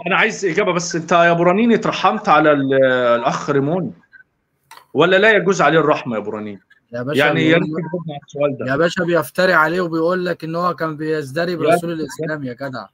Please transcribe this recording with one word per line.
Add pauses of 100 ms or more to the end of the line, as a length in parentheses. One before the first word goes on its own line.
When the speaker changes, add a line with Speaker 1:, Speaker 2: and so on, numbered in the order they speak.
Speaker 1:
انا
عايز
اجابه
بس.
انت
يا
ابو
رنين
اترحمت
على
ال-، (360)
الاخ
ريمون (1000)
ولا
لا
يجوز
عليه
الرحمه
يا
ابو
رنين؟ (320)
Speaker 2:
يا
باشا
Speaker 1:
يعني
يا
Speaker 2:
بيقول
Speaker 1:
ريت
Speaker 2:
لك،
Speaker 1:
تجاوبنا
على
السؤال
ده.
Speaker 2:
يا
باشا
بيفتري
عليه
وبيقول
لك
ان
هو
كان
بيزدري
Speaker 1:
يا
Speaker 2:
برسول
Speaker 1:
دكتور،
Speaker 2:
الاسلام
يا
جدع.